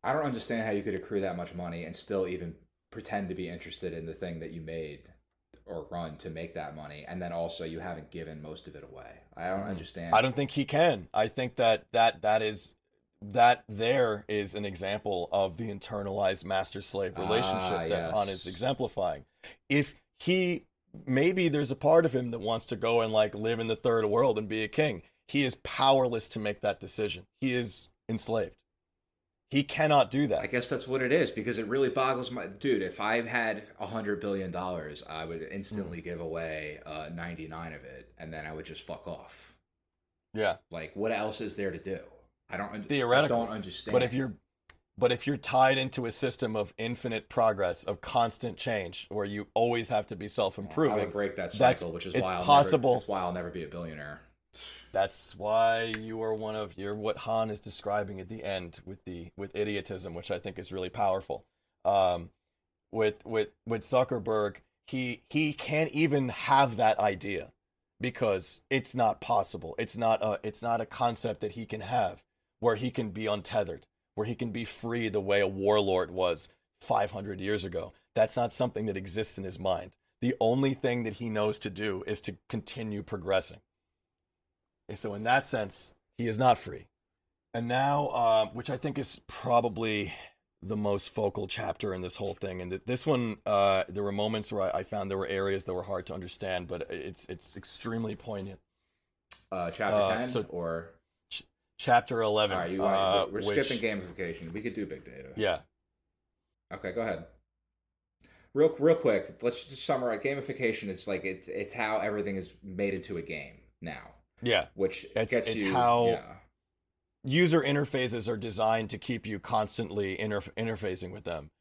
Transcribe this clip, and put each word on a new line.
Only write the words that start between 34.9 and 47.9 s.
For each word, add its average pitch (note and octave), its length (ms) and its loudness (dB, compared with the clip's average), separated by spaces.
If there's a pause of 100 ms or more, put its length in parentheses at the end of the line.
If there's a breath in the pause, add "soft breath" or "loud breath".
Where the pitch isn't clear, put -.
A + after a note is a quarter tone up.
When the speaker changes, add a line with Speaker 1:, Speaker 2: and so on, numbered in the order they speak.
Speaker 1:
I D#2+ 180 -8
would E2 160 -8
instantly F#2 580 -8
Speaker 2:
Mm. E2 40 -18
Speaker 1:
give E2+ 160 -8
away, D#2 640 -6
uh, D#2 300 -10
ninety-nine E2 580 -10
of C#2 120 -14
it, B1+ 340 -18
and D#2+ 140 -12
then D#2 140 -10
I D#2 60 -8
would D#2 140 -10
just - 180 -14
fuck - 220 -12
off. - 480 -14 (800)
Speaker 2:
Yeah. G2+ 240 0 (160)
Speaker 1:
Like, D#2+ 240 -10
what A2 160 0
else G#2+ 280 -2
is G#2 140 -6
there G2 160 -2
to E2 80 -10
do? F#2+ 220 -6 (500)
I F#2 60 -6
don't G2+ 160 -6
un- G#2+ 100 -8
I - 60 -10
Speaker 2:
Theoretically. C3 480 4
Speaker 1:
don't A#2 140 0
understand. G#2 420 -6
Speaker 2:
But B2 100 6
if A#2+ 100 0
you're, B2+ 220 -2 (640)
but B2 140 6
if A#2+ 120 -2
you're C#3 120 2
tied C3 420 6
into C3 280 -2
a - 40 -2
system A#2 460 -2
of G2+ 200 -2
infinite A#2 520 -4
progress, G2+ 560 2
of G2 160 -4